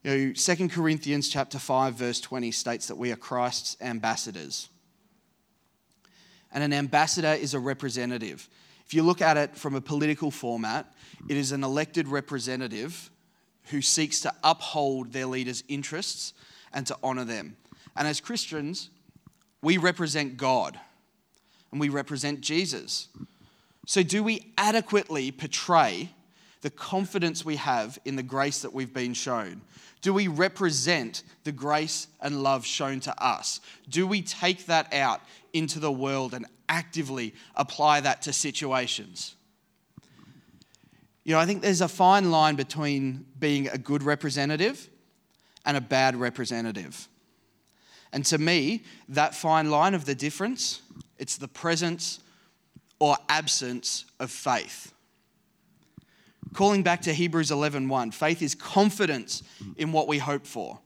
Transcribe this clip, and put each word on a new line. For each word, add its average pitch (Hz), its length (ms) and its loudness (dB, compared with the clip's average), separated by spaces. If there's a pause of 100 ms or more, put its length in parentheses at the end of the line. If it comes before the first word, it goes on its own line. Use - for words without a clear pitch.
You 139 80 -4
know, 135 240 2
Second 180 380 2
Corinthians 151 560 0
chapter 139 320 -4
five, 131 340 0
verse 120 260 -4
twenty 120 300 -4
states - 380 -4
that 73 80 -8
we 120 160 -4
are 107 40 -4
Christ's - 640 -4
ambassadors. 110 880 -6 (1800)
And 143 120 -2
an 143 80 2
ambassador 151 600 4
is 143 220 0
a 131 60 0
representative. 123 880 -4 (360)
If - 100 -12
you 160 100 6
look 175 180 6
at 156 140 8
it 147 200 0
from 139 180 -4
a 131 60 -2
political 151 500 0
format, 117 600 -4 (360)
it 143 80 0
is 139 160 0
an 139 100 -2
elected 151 460 0
representative 127 1040 -6 (540)
who 143 180 -4
seeks - 400 2
to - 100 -2 (100)
uphold 139 720 0
their 131 140 -4
leaders' 127 420 -4
interests - 640 -6 (400)
and 135 140 -6
to - 180 -6
honour 127 200 -4
them. 107 320 -8 (400)
And 147 100 0
as 147 140 -2
Christians, 170 680 -8 (680)
we 170 160 4
represent 156 600 0
God 123 420 0 (960)
and 143 80 -4
we 147 80 2
represent 143 520 -4
Jesus. 147 680 -4 (800)
So 185 180 4
do 190 180 2
we 220 340 -2
adequately 196 760 2
portray 147 760 2 (520)
the 143 100 -6
confidence 175 720 -2
we 151 120 -4
have 120 480 -2
in 135 100 -6
the 131 80 -4
grace 135 400 -2
that 135 100 -10
we've 131 220 -6
been 123 200 -4
shown? 107 480 -4 (380)
Do 190 140 2
we 202 140 2
represent 156 960 0 (180)
the 151 80 -4
grace 147 560 -2 (140)
and 143 220 -2
love 135 220 2
shown 135 360 -4
to - 220 -6
us? - 380 -2 (280)
Do 165 180 0
we 196 160 0
take - 440 -2
that 160 280 2
out 135 260 0 (320)
into 156 280 -2
the 151 100 0
world 135 440 -2
and 120 120 -10 (220)
actively 139 680 -4 (220)
apply 147 440 4
that 139 220 0
to 143 100 -4
situations? 127 1040 -4 (1900)
You 160 80 0
know, 160 80 6
I 170 60 4
think 202 160 0
there's 185 180 4
a 175 80 4
fine 190 420 6
line 156 240 6
between 135 720 -2 (140)
being 143 280 2
a 131 100 -4
good 143 260 -2
representative 147 840 0 (800)
and 143 100 2
a 135 40 2
bad 131 340 4
representative. 117 960 -4 (1040)
And 139 140 -4
to 160 120 4
me, 165 460 2 (260)
that 147 240 4
fine 156 360 2
line 160 220 6
of 160 140 -2
the 139 80 0
difference, 156 680 -4 (380)
it's - 180 -6
the 139 120 -12
presence 170 720 -2 (800)
or 147 180 6 (120)
absence 139 800 -2 (120)
of 131 120 -6
faith. - 640 -2 (1600)
Calling 196 280 6
back 175 200 4
to 165 100 0
Hebrews 160 380 2
eleven 143 400 0
one, 123 200 0
faith 165 300 0
is 147 140 -2
confidence 196 880 2 (340)
in 156 160 -2
what 156 160 2
we 151 80 2
hope 143 300 -2
for. 87 400 -10